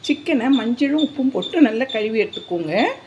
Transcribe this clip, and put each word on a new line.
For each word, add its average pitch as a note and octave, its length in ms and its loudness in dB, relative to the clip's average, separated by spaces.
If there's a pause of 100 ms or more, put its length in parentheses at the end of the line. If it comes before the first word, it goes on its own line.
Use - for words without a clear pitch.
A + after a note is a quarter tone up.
சிக்கனை C#4+ 400 -2 (120)
மஞ்சளும் C#4 480 0
உப்பும் C4+ 280 -2
போட்டு - 320 -2
நல்லா A3+ 280 0
கழுவி A3 300 0
எடுத்துக்கோங்க. E3+ 480 -6 (340)